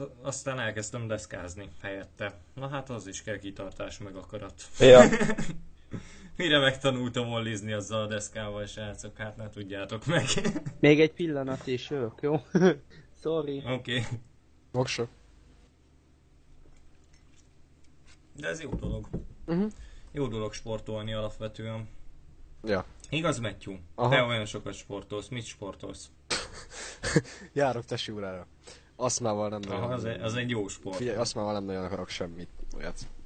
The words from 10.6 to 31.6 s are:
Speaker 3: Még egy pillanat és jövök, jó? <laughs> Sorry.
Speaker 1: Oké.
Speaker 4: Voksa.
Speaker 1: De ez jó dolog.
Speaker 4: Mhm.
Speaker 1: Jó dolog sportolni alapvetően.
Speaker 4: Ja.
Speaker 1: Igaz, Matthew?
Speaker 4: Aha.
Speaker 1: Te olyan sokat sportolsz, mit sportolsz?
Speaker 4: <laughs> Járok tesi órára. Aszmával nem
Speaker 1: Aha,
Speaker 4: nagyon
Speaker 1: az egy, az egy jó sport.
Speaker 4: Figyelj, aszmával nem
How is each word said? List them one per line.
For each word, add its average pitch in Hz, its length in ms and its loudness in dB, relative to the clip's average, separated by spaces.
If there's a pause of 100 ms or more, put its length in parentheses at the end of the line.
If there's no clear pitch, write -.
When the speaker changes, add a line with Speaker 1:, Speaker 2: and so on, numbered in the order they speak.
Speaker 3:
Még 147 220 8
egy 156 120 6
pillanat 135 540 -4
és 127 220 -4
jövök, 127 320 -4
jó? 147 140 2 (440)
<laughs> - 420 -20
Sorry. 147 440 -2
Speaker 1:
Oké. 120 380 -2 (680)
Speaker 4:
Voksa. 123 360 -2 (3250)
Speaker 1:
De 147 120 -8
ez 165 140 -4
jó 139 120 -10
dolog. 110 340 -6 (380)
Speaker 4:
Mhm. 175 200 0 (460)
Speaker 1:
Jó 143 160 -2
dolog 107 260 -4
sportolni 110 600 -6
alapvetően. 110 720 -6 (760)
Speaker 4:
Ja. 98 220 0 (240)
Speaker 1:
Igaz, 151 300 0
Matthew? 101 360 -8 (200)
Speaker 4:
Aha. 120 140 2
Speaker 1:
Te 131 140 6
olyan 117 220 0
sokat 101 280 -8
sportolsz, 101 540 -8
mit 117 180 -8
sportolsz? - 640 -12 (720)
Speaker 4:
<laughs> - 720 -2
Járok 127 320 0
tesi - 260 -6
órára. 95 360 -10 (480)
Aszmával 107 540 0
nem 107 180 -4
Speaker 1:
Aha, 98 80 -4
Speaker 4:
nagyon 117 160 -2
Speaker 1:
az 117 140 -4
egy, 113 160 -4
az 113 140 -2
egy 123 140 -2
jó 107 180 -2
sport. 95 300 -8
Speaker 4:
Figyelj, 117 200 -2
aszmával 107 360 -2
nem 101 100 -2